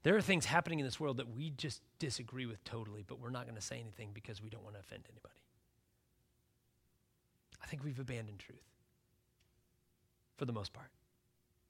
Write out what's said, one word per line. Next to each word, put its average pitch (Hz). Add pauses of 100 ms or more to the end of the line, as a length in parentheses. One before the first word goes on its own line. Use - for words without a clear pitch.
There 180
are 208
things 170
happening 160
in 139
this 123
world 143
that 120
we 147
just 135 (160)
disagree 127
with 113
totally, 107
but -
we're 120
not 123
gonna 113
say 123
anything 110
because 104
we 110
don't 110
wanna 104
offend 104
anybody. - (2250)
I -
think 139
we've 139
abandoned 113
truth - (1700)
for 143
the 123
most 104
part. - (800)